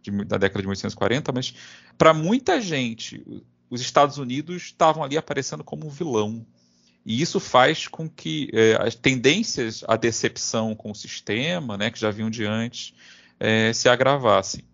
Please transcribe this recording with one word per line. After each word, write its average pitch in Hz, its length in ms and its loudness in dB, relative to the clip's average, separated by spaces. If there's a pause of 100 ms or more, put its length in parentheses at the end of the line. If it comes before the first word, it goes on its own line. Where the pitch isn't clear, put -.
de, - 100 -10 (140)
da 101 140 -4
década 98 240 0
de 95 60 -4
mil - 20 -2
oitocentos 98 240 -6
e - 20 -16
quarenta, 120 360 -2
mas 127 200 -4 (460)
pra 156 160 8
muita 240 480 0
gente, 131 600 -4 (460)
os 123 140 -8
Estados 139 340 2
Unidos 147 460 -8
estavam 156 420 0
ali 139 140 -2
aparecendo 151 440 -6
como 151 240 -12
um 151 40 -10
vilão. 113 560 -2 (580)
E 113 180 -2
isso - 180 -2
faz 143 480 4
com - 180 -10
que, 156 460 -8
é, 110 260 6
as 107 160 -2
tendências 135 960 0
à 113 80 4
decepção 113 760 -2
com 110 160 -12
o 101 40 -8
sistema, 127 840 -6
né, 107 120 0
que - 80 -16
já 107 120 0
vinham 110 180 -4
de 110 160 -4
antes, 113 480 -4 (480)
é, 110 320 4
se - 160 2
agravassem. 123 760 4 (120)